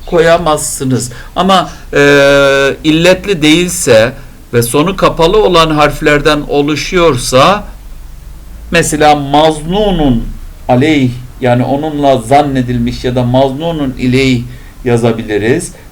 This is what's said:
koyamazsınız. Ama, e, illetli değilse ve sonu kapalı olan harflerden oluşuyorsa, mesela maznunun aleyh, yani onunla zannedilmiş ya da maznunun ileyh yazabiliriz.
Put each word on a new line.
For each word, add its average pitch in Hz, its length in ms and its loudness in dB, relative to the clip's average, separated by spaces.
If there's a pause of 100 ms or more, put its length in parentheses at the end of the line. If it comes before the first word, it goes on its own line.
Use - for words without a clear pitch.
koyamazsınız. 160 1080 0 (240)
Ama, 185 340 2 (240)
e, 147 60 2 (840)
illetli 175 580 2
değilse 151 720 2 (400)
ve 117 100 2
sonu 156 320 0
kapalı 170 480 2
olan 165 260 2
harflerden 147 800 0
oluşuyorsa, 151 1120 0 (1080)
mesela 151 440 2
maznunun 151 1080 0 (440)
aleyh, 131 440 2 (300)
yani 123 220 2
onunla 143 540 0
zannedilmiş 123 840 0
ya 123 120 -2
da 123 80 0
maznunun 135 720 -2
ileyh 127 440 0 (440)
yazabiliriz. 113 840 -2 (200)